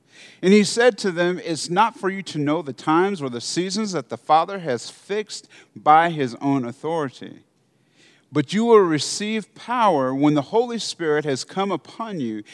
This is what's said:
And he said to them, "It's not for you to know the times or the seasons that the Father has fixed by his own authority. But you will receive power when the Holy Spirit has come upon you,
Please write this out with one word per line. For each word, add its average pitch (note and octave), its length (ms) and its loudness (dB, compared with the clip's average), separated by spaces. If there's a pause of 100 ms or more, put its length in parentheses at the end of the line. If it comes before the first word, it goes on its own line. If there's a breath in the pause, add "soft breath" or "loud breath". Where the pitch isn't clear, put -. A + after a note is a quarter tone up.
(420 loud breath)
And F3+ 100 4
he G#3 120 8
said A#3 340 4
to F#3+ 140 -2
them, F3 320 0
"It's E3 260 -6
not G#3+ 260 2
for F#3+ 140 -4
you G3 140 -8
to - 140 -10
know D3+ 240 0
the C#3 100 -10
times E3+ 500 0
or C3+ 80 -6
the A#2+ 100 -8
seasons F#3+ 520 -4
that D3 160 -6
the A#2 80 -10
Father F3 420 0
has C#3 320 -4
fixed - 580 -10 (260 loud breath)
by D#3+ 360 4
his C3+ 300 -4
own C#3 240 0
authority. C#3 800 -8 (880 soft breath)
But C#3+ 200 -2
you G#3+ 120 0
will A3+ 160 8
receive G3 760 -2
power F#3 580 0
when D3 220 2
the C#3+ 80 0
Holy A#3 380 -2
Spirit D3+ 440 -2
has C#3 200 -2
come G3 260 -4
upon G3 480 -8
you, A2 240 -6 (120)